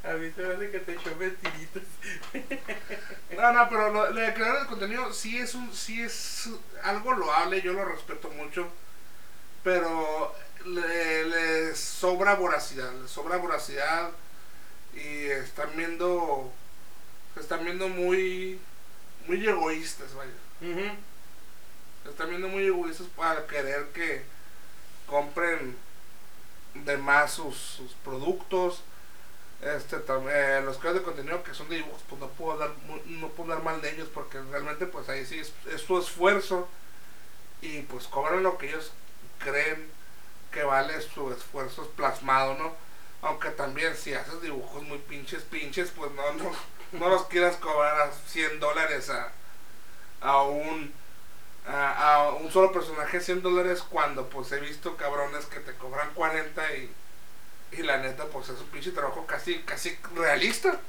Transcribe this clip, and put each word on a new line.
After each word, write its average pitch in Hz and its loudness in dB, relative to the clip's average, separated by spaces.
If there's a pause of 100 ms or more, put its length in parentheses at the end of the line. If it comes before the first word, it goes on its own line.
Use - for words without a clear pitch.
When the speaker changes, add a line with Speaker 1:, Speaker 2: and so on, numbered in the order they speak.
Speaker 1:
A 160 -2
mí 165 -2
se 185 -4
me 185 0
hace 202 -2
que 190 -2
te 175 -4
echó 170 -4
mentiritas. 175 -4 (500)
<laughs> 277 -4 (760)
Speaker 2:
No, 233 8
no, 240 10
pero 214 4
lo, 214 4
lo 226 2
de 220 2
creador 240 2
de 285 -2
contenido 214 -2
sí 226 -2
es 247 -2
un, 247 -4
sí 226 -4
es - -4 (360)
algo 208 2
loable, 185 4
yo 180 0
lo 196 0
respeto 165 -4
mucho, 156 -4 (960)
pero 165 2 (320)
le, 165 0
le 160 2
sobra 185 4
voracidad, 139 0
le 131 -4
sobra 160 -2
voracidad 156 0 (800)
y 147 -4
están 143 -2
viendo, 165 0 (800)
se 165 -4
están 160 -2
viendo 185 0
muy, 185 2 (680)
muy 190 2
egoístas, 160 0
vaya. 135 -6 (300)
Speaker 1:
Ujú. 185 -2 (1080)
Speaker 2:
Se - -4
están 160 -2
viendo 180 -2
muy 196 2
egoístas 175 2 (100)
para 165 2
querer 143 -2
que 160 -2 (840)
compren 147 2 (960)
de 143 -2
más 143 6
sus, 143 -2
sus - -4
productos. 180 0 (800)
Este, 147 -2
tam-, 131 2
eh, 139 6
los 135 -2
creadores 175 2
de 180 -4
contenido 160 -2
que 175 -6
son 156 -4
de 170 -2
dibujos, 151 -4
pues 147 -6
no 139 -4
puedo 160 -2
hablar 151 0 (140)
mu-, 156 -4
no 160 -4
puedo 165 -4
hablar 156 -2
mal 160 -2
de 147 -2
ellos 156 -4
porque 135 -4 (120)
realmente, 147 -2
pues, 143 -6
ahí 135 -2
sí 156 -4
es, - -4 (200)
es 156 -4
su 185 2
esfuerzo 180 4 (920)
y, 156 -4
pues, 123 -4
cobran 156 2
lo 180 4
que 139 -4
ellos 156 -4 (480)
creen 147 0 (640)
que 151 -2
vale 139 2
su 147 -4
esfuerzo 123 -4
plasmado, 135 4
¿no? 160 -2 (460)
Aunque 151 0
también 147 0
si 147 -4
haces 165 -4
dibujos 139 -4
muy 143 -4
pinches, 143 -4
pinches, 175 -2
pues 143 -2
no, 139 0
no, 165 -2 (400)
no 175 4
los 185 6
quieras 175 6
cobrar 147 4
a 147 4 (160)
cien 156 0
dólares 147 2
a, 123 -2 (880)
a 139 6
un, 147 0 (720)
a, 143 6
a 147 8
un 156 -2
solo 190 10
personaje 160 0
cien 180 0
dólares 180 4
cuando, 143 0
pues, 131 -4
he 143 0
visto 151 -4
cabrones 143 0
que 143 -4
te - -4
cobran 135 -2
cuarenta 160 0
y, 131 -4 (800)
y 165 -4
la 139 4
neta, 135 -2
pues, 139 -4
es 123 -4
un - -4
pinche 156 -4
trabajo 139 0
casi, 165 -2
casi 147 -2 (180)
realista. 170 4